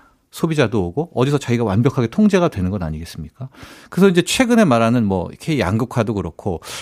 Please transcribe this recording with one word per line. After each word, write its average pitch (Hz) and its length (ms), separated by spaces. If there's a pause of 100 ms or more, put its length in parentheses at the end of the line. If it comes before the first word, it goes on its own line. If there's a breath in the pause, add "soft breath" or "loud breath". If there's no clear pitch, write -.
(320 soft breath)
소비자도 135 540
오고 113 280
어디서 135 260
자기가 120 260
완벽하게 117 420
통제가 196 400
되는 92 240
건 98 120
아니겠습니까? 80 640 (400 loud breath)
그래서 185 180
이제 180 140
최근에 233 420
말하는 120 420
뭐 92 240 (100)
K 156 200
양극화도 110 540
그렇고 87 480 (200 loud breath)